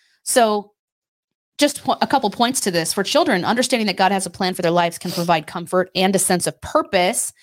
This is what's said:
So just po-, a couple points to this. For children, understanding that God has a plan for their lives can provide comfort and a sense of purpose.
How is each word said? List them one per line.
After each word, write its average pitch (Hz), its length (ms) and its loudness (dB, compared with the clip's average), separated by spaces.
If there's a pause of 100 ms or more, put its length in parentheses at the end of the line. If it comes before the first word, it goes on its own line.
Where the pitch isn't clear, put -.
(240)
So 208 460 2 (880)
just - 260 0
po-, 254 160 -2
a 226 80 0
couple 269 220 2
points 240 300 -2
to 202 120 -2
this. 165 200 -2
For 196 120 -2
children, 247 400 2
understanding 233 420 0
that 190 100 -2
God 190 140 4
has 196 160 -2
a 180 40 -10
plan 185 240 -4
for 185 80 -8
their 170 100 2
lives 170 260 0
can 175 140 -8
provide 170 340 0
comfort 180 480 -2
and 190 220 2
a - 20 4
sense 180 300 0
of - 120 -10
purpose. 233 720 0 (100)